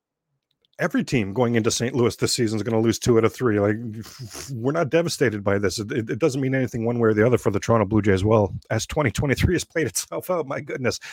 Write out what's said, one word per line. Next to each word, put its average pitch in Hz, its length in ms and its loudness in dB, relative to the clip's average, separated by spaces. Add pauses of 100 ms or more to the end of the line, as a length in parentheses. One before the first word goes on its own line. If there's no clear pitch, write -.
(800)
every 175 240 -2
team 104 300 -2
going 120 220 2
into 110 160 2
Saint 120 240 -4
Louis 120 220 2
this - 160 -2
season 110 240 0
is 101 60 -4
gonna 113 160 0
lose 113 200 2
two 120 180 4
out 113 80 6
of 104 80 0
three. 110 260 0
Like, 104 160 2 (240)
f-, - 220 -16
f-, - 300 -14
we're 123 220 -2
not 170 160 -2
devastated 135 540 0
by 98 140 2
this. 101 220 -2
It, 107 120 -8
it, 113 180 -4
it 120 100 -6
doesn't 143 220 0
mean 131 140 0
anything 123 300 -2
one 120 140 0
way 113 100 6
or 110 40 4
the 107 120 6
other 123 120 4
for 110 140 0
the 98 80 -2
Toronto 113 260 2
Blue 104 160 2
Jays. 95 220 4
Well, 107 300 4 (160)
as 110 160 -2
twenty 143 260 -2
twenty-three 147 440 0
has - 100 -2
played 160 220 -4
itself - 420 -8
out, 170 180 -2
my 143 140 -8
goodness, 131 380 -4 (140)